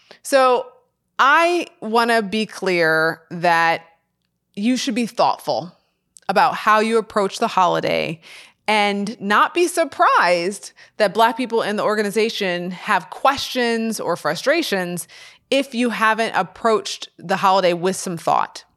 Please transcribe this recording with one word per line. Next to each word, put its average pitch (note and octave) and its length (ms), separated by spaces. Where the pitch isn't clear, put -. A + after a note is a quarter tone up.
So B3+ 480
I E4 480
wanna A3+ 400
be G#3+ 240
clear D#3+ 840
that E3 540
you A#3 220
should A3 180
be A3+ 120
thoughtful D3 680
about F3+ 260
how G#3+ 240
you A3+ 180
approach G#3 420
the A#3 80
holiday E3 760
and G#3 520
not G#3 340
be F4 140
surprised G#3+ 1040
that G3+ 160
Black A3+ 240
people A#3 240
in G3+ 160
the E3 60
organization G3+ 880
have F#3 380
questions A#3 920
or E3+ 160
frustrations F3 920
if C4+ 240
you A#3+ 160
haven't A3 460
approached - 840
the F3+ 200
holiday F#3+ 360
with F3 220
some F3 220
thought. - 480